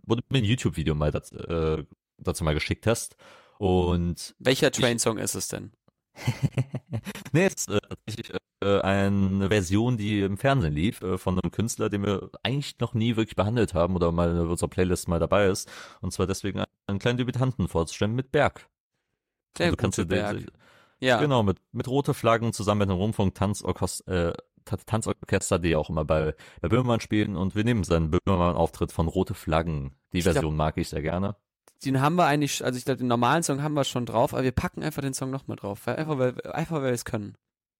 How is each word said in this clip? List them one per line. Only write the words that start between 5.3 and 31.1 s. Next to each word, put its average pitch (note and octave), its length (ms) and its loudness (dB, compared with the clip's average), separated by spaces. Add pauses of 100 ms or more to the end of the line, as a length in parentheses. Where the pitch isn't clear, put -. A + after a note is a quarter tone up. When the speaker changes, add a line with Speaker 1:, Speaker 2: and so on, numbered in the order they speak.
Speaker 2:
es F#2+ 140 -6
denn? G2 240 -10 (420)
Speaker 1:
<laughs> - 80 -18 (1120)
Nee, F3 120 4
es F#3 80 0
ist, - 160 -8
äh, G2+ 120 2
tatsächlich, - 520 -12 (300)
äh, G2 160 4
eine G2 680 2
Version, G#2+ 480 2
die G#2 240 0
im G2 160 0
Fernsehen C3+ 360 2
lief, E2+ 280 0
äh, F#2 160 -2
von F#2 200 -2
einem F2 140 -2
Künstler, A2 380 -2
den G2+ 140 -2
wir G2 280 -2 (120)
eigentlich C#3 360 -4
noch A#2+ 140 -4
nie A2+ 240 2
wirklich G#2+ 180 0
behandelt G#2 380 2
haben F2 220 2
oder E2+ 160 4
mal E2+ 200 2
in E2+ 160 2
unserer E2+ 220 -2
Playlist F2+ 380 0
mal E2+ 120 0
dabei F#2+ 280 4
ist. - 220 0 (320)
Und F#2 100 -6
zwar - 160 -2
deswegen G2 360 -4 (240)
einen G2+ 120 -4
kleinen B2 180 0
Debütanten A#2+ 500 -2
vorzustellen G2+ 480 -2
mit C3+ 160 -4
Berg. - 360 0 (920)
Speaker 2:
Sehr F3 100 2
Speaker 1:
Und - 60 2
du - 40 -2
kannst - 200 0
Speaker 2:
gute - 100 0
Speaker 1:
dir F#3 80 0
den G#2 280 -2
Speaker 2:
Berg. - 100 -16 (480)
Ja. B2+ 200 4
Speaker 1:
Genau, C3+ 220 4
mit, F#2+ 160 2 (120)
mit A#2 160 -6
Rote C#3 260 0
Flaggen A2+ 380 2
zusammen G#2 280 2
mit G2 100 4
einem F#2 80 2
Rundfunk-Tanzorkos-, G2 1120 0
äh, E2+ 260 0 (320)
Ta-, F#2+ 200 -6
Tanzorchester, - 720 0
die E2 200 2
auch D2+ 120 -2
immer D#2 140 -2
bei, D#2 320 0 (240)
bei E2+ 80 -4
Böhmermann A#2 320 2
spielen. G#2 380 0
Und F#2 180 -2
wir G#2+ 80 0
nehmen A2+ 220 2
seinen D#2+ 260 2
Böhmermann-Auftritt F2 800 2
von E2 160 0
Rote F#2 260 0
Flaggen. D#2 600 -2 (160)
Die F2+ 60 -2
Speaker 2:
Ich E2+ 80 0
glaub, F2 80 4
Speaker 1:
Version D2+ 240 0
mag D#2 200 0
ich E2 120 -4
sehr D2+ 120 -6
gerne. F2+ 360 -4 (480)